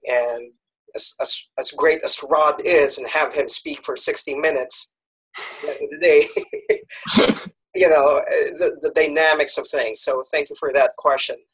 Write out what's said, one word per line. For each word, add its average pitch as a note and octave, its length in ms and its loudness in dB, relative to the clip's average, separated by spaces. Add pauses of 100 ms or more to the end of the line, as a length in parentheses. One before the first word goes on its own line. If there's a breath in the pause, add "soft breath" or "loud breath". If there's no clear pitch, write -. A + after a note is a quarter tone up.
And A#2+ 460 -2 (420)
as, - 260 -2
as, - 280 -2 (100)
as - 140 -2
great D#3+ 320 0
as - 160 2 (100)
Rod D3+ 340 2
is, D3 340 4
and B2 100 -8
have D#3 260 -2
him C#3 140 -2
speak - 320 -4
for - 160 -6
sixty - 380 -2
minutes, C#3+ 560 -2 (460)
at - 260 -14
the - 200 -8
end C#3+ 120 -8
of - 60 -12
the F3 60 0
day, - 1400 0 (240)
<laughs> - 0 -
you F#3 140 4
know, D3 340 4 (340)
the, E3+ 240 -2
the D#3 140 -4
dynamics D#3 640 2
of C#3 80 -6
things. A#2 340 -4
So C3 300 -2
thank D3 200 -2
you C#3+ 60 -14
for C#3+ 160 -6
that C3+ 240 2
question. - 400 0 (180)